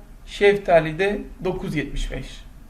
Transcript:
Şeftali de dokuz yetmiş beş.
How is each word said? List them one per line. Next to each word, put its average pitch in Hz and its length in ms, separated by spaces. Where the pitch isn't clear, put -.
Şeftali 175 760
de 202 220
dokuz 185 320
yetmiş - 360
beş. - 320